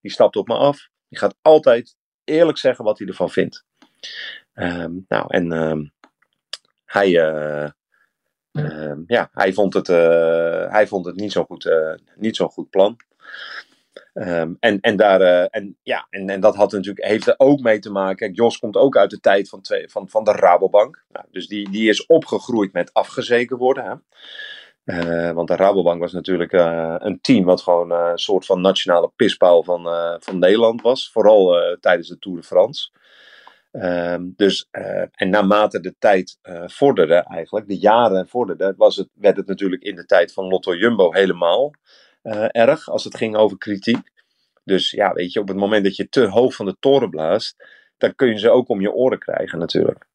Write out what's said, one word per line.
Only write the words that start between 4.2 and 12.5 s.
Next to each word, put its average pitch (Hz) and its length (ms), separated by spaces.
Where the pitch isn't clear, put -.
Ehm, 87 380
nou, 50 200
en, 85 240
ehm, 80 340
hij, 95 340
eh, 76 500
ehm, 76 560
ja, 104 260
hij 98 200
vond 98 200
het, 92 160
eh, 85 840
hij 104 160
vond 92 180
het 87 100
niet 101 160
zo'n 85 140
goed, - 200
eh, 80 280
niet 107 200
zo'n 87 140
goed - 200